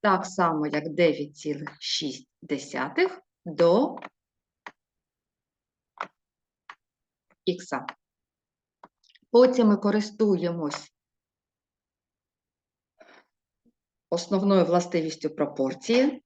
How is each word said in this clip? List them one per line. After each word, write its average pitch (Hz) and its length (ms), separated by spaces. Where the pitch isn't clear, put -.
так 190 260
само, 160 400
як 151 220
дев'ять 151 480
цілих 147 440
шість - 480
десятих 143 760
до 170 520
ікса. 175 420
Потім 247 380
ми 202 80
користуємось 185 1160
основною 190 540
властивістю 170 680
пропорції. 180 960